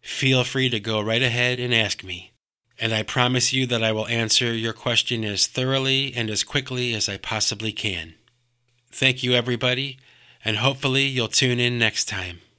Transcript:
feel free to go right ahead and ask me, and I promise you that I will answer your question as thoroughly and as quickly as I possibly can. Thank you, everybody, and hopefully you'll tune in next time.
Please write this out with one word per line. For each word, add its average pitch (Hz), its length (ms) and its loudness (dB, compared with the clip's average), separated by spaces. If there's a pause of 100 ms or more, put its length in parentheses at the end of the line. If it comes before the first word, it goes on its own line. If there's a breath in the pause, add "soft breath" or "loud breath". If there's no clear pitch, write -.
feel 131 440 2
free 131 240 0
to 113 100 0
go 107 220 0
right 110 220 2
ahead 123 360 2
and 123 160 0
ask 107 300 0
me, 92 260 -12 (480)
and 113 160 0
I 110 80 0
promise 127 500 2
you 131 140 0
that 117 160 0
I 113 80 2
will 110 160 -2
answer 117 480 2
your 113 180 -2
question 117 520 -2
as 101 240 0
thoroughly 135 680 0
and 113 160 -2
as 104 140 -2
quickly 127 500 -4
as 107 140 -2
I 101 80 -6
possibly 107 560 -4
can. 85 420 -6 (760)
Thank 131 320 0
you, 123 80 2
everybody, 123 680 0 (460 soft breath)
and 110 140 0
hopefully 135 440 2
you'll 131 240 0
tune 123 320 2
in 120 220 0
next 110 240 2
time. 90 380 -8 (160)